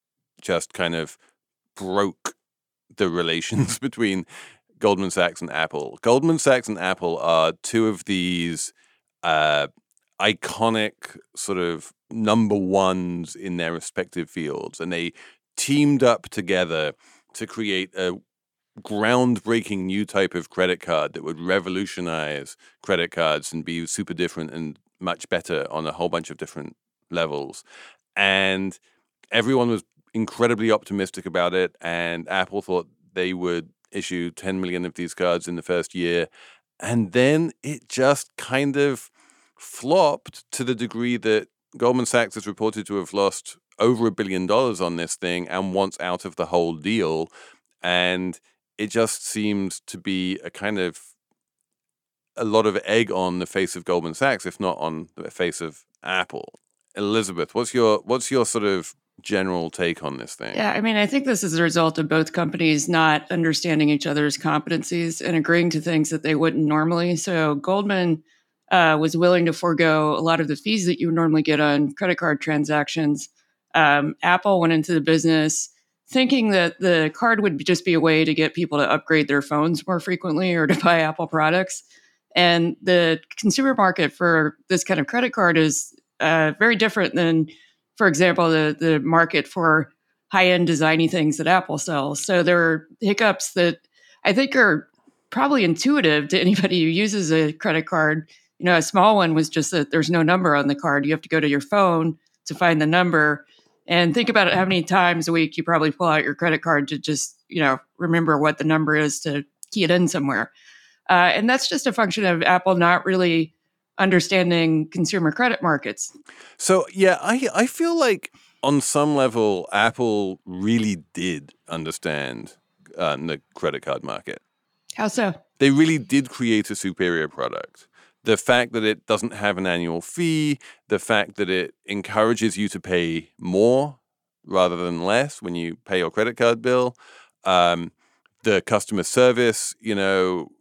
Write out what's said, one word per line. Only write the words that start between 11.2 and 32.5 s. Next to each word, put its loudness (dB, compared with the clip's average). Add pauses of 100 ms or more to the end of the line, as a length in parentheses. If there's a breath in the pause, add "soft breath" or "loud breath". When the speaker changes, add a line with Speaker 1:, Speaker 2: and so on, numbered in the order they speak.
Speaker 1:
sort -6
of -4 (180)
number 2
ones -2
in -8
their -4
respective -8
fields, -10
and -8
they -6 (460 loud breath)
teamed 2
up 2
together -2 (400 soft breath)
to -10
create -6
a -2 (680)
groundbreaking 0
new -4
type -2
of -8
credit 0
card -4
that -12
would -8
revolutionize -6 (260 soft breath)
credit -2
cards -2
and -8
be -6
super -8
different -6
and -10 (200)
much -8
better -4
on -6
a -6
whole -4
bunch -8
of -16
different -14 (340)
levels. -6 (520 loud breath)
And 0 (540)
everyone 0
was -2 (300)
incredibly 0
optimistic -4
about -2
it, -2
and -6
Apple -4